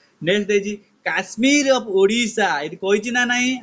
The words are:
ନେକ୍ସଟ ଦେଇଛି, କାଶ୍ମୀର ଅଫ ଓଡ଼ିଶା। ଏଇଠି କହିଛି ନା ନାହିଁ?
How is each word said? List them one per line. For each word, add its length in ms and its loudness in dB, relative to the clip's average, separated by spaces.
ନେକ୍ସଟ 240 0
ଦେଇଛି, 280 -2
କାଶ୍ମୀର 680 0
ଅଫ 140 0
ଓଡ଼ିଶା। 720 2
ଏଇଠି 140 -10
କହିଛି 360 0
ନା 140 0
ନାହିଁ? 380 -2